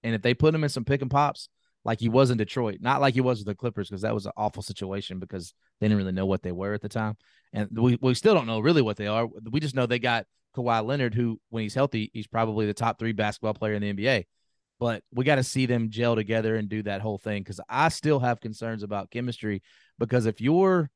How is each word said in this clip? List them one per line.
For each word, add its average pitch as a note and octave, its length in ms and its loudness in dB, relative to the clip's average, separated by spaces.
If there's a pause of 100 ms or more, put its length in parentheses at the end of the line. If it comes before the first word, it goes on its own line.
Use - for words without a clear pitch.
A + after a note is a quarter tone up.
And A2+ 120 0
if G2+ 80 -4
they B2 100 4
put D#3 220 4
him D#3 80 0
in C#3+ 60 0
some B2 160 -4
pick C#3 180 0
and B2 80 -4
pops, C#3+ 360 2 (360)
like A2 160 0
he A#2 100 2
was B2+ 220 6
in A#2+ 80 2
Detroit, A2+ 420 -2
not C#3 200 2
like C3+ 120 4
he B2+ 80 2
was B2 160 2
with G2+ 80 -10
the G#2 80 -4
Clippers, G#2+ 380 -6
'cause F#2+ 100 -8
that A2 140 0
was G2 100 -4
an G2 100 -8
awful G#2 280 -4
situation F#2+ 560 -8
because F2+ 340 -10 (260)
they G#2+ 80 0
didn't G#2 120 4
really F#2+ 140 -2
know F#2+ 120 0
what F#2+ 160 0
they F2+ 100 -6
were G2 220 -4
at G2+ 80 -6
the G#2 80 -8
time. G#2+ 260 -4 (380)
And G#2 240 -4
we, A#2+ 240 6
we B2+ 140 2
still G#3+ 180 4
don't C3+ 140 2
know A2+ 120 -2
really D3 220 4
what A2 160 0
they G#2 80 -6
are. A2 220 0
We A2+ 320 -4
just C#3+ 160 -4
know B2+ 100 2
they A#2+ 140 0
got A#2 260 0 (300)
Kawhi A#2 280 0
Leonard, B2 300 -2
who, A#2 260 0 (120)
when A2+ 100 -4
he's G#2 140 -6
healthy, B2+ 360 0
he's A2 140 -10
probably A2 400 0
the G#2 80 -2
top A2+ 240 -2
three A#2 140 -2
basketball G#2+ 420 -2
player G#2+ 220 -2
in G#2 80 -2
the G#2 60 -2
N G2+ 80 -4
B A2 120 0
A. G#2+ 160 2 (540)
But A#2 320 -2
we B2 140 -2
gotta C#3 180 4
see C3 240 0
them A#2 240 0
gel A#2 240 2
together A2 400 0
and G#2+ 120 -2
do G#2+ 140 -4
that G2+ 200 -4
whole G#2+ 180 -4
thing, G2+ 240 -6
'cause F#2+ 260 -12
I C#3+ 200 2
still D3+ 300 0
have B2 220 0
concerns A2+ 400 -8
about G2+ 300 -6
chemistry, A2+ 500 -4 (380)
because A#2 260 2
if A2 160 0
you're E3+ 540 4